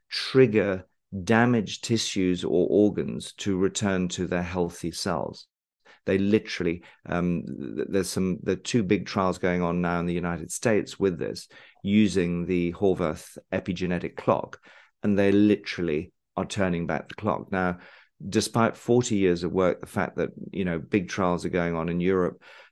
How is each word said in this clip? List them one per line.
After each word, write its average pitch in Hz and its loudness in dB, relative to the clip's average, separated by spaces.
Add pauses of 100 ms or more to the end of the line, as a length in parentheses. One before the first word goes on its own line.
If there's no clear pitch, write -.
trigger 104 2 (380)
damaged 113 2
tissues 92 0
or 85 2
organs 92 2
to 98 -2
return 92 0
to 90 -4
their 87 -2
healthy 87 -4
cells. 76 -6 (580)
They 98 2
literally, 98 0 (240)
um, 87 -2
th-, - -8
there's 92 0
some, 95 -2
there 95 0
are 92 -4
two 120 0
big 92 0
trials 92 0
going 90 0
on 87 0
now 87 0
in 87 -2
the 87 0
United 85 -4
States - -2
with 95 0
this, 55 -8 (360)
using 90 2
the 87 0
Horvath 87 0 (140)
epigenetic 90 -4
clock, - -2 (440)
and 104 0
they 98 4
literally 98 2 (240)
are 95 -2
turning 87 -2
back 80 -4
the - -16
clock. - -4
Now, 90 -2 (500)
despite 110 0
forty 120 0
years 90 2
of 85 -4
work, 90 2
the - -14
fact - -4
that, 82 -2 (200)
you 95 -4
know, 85 -4
big 90 -2
trials 90 0
are 87 -4
going 85 0
on 82 -4
in 85 -2
Europe, 90 0 (300)